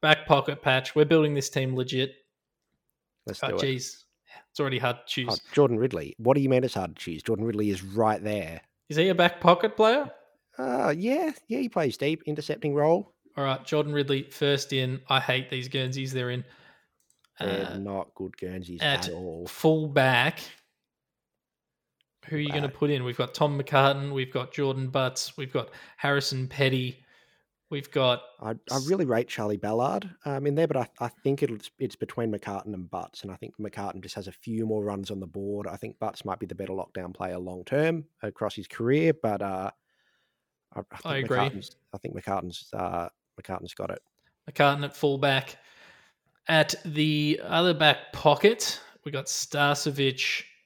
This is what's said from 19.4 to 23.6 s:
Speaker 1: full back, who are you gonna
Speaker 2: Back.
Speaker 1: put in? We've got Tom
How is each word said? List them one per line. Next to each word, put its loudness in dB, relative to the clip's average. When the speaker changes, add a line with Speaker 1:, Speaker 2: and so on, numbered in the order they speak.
Speaker 1:
full 2
back, 4
who -6
are -2
you -2
gonna -2
Speaker 2:
Back. -10
Speaker 1:
put 0
in? 0
We've -6
got -2
Tom 0